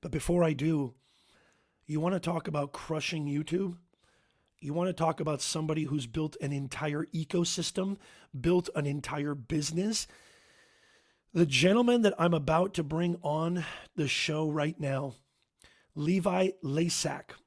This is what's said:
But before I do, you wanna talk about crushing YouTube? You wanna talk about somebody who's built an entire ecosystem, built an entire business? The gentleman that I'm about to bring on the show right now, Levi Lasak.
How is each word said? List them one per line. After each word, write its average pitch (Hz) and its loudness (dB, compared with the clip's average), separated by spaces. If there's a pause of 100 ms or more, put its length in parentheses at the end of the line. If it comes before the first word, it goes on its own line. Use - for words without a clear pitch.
But 160 -8
before 175 2
I 160 4
do, 143 0 (920)
you 151 -2
wanna 180 2
talk 165 -2
about 143 -2
crushing 151 -4
YouTube? 165 -2 (840)
You 147 -8
wanna 175 0
talk 160 0
about 151 -2
somebody 156 -2
who's 139 -2
built 147 -4
an 143 -2
entire 147 -4
ecosystem, 175 -2 (420)
built 175 2
an 147 -2
entire 143 -4
business? 160 -2 (1300)
The 165 6
gentleman 214 4
that 196 6
I'm 170 4
about 160 2
to 165 -2
bring 170 0
on 160 -2 (300)
the 147 0
show 156 0
right 151 0
now, 135 -2 (800)
Levi 185 2 (120)
Lasak. 147 -2 (160)